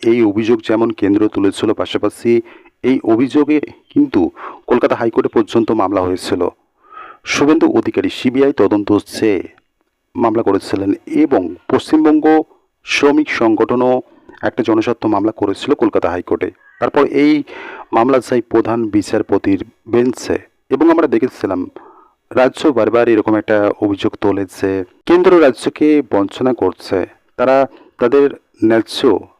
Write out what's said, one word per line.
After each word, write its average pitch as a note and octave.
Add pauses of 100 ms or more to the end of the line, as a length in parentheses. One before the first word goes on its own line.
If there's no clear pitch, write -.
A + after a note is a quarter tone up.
(100)
এই A#2+ (120)
অভিযোগ A2 (100)
যেমন A2+ (120)
কেন্দ্র G2+ (120)
তুলেছিল, G2+ (120)
পাশাপাশি G#2 (560)
এই C3 (160)
অভিযোগে C#3+ (340)
কিন্তু C#3+ (500)
কলকাতা B2
হাইকোর্টে A#2+
পর্যন্ত A2+ (120)
মামলা F#2+
হয়েছিল। F2+ (920)
শুভেন্দু D#3 (120)
অধিকারী F#2+
সিবিআই C3+
তদন্ত G#2 (280)
চেয়ে G#2 (760)
মামলা A2+
করেছিলেন G2 (340)
এবং B2+ (280)
পশ্চিমবঙ্গ D#3 (600)
শ্রমিক D3 (120)
সংগঠনও A#2+ (560)
একটা A#2+
জনস্বার্থ A2+ (120)
মামলা G#2
করেছিল G2 (120)
কলকাতা F#2+
হাইকোর্টে। F2+ (320)
তারপর A#2 (200)
এই D3 (640)
মামলা C3
যায় B2 (100)
প্রধান A2+ (160)
বিচারপতির G2 (320)
বেঞ্চে A#2+ (380)
এবং D3
আমরা D#3+
দেখেছিলাম G2+ (680)
রাজ্য B2+ (160)
বারবার A2+
এরকম G#2+
একটা G#2+ (280)
অভিযোগ G2+ (120)
তোলেছে, G2 (380)
কেন্দ্র F3+ (120)
রাজ্যকে - (240)
বঞ্চনা G2+ (100)
করছে, F#2 (400)
তারা B2+ (440)
তাদের C#3 (420)
ন্যায্য A2+ (420)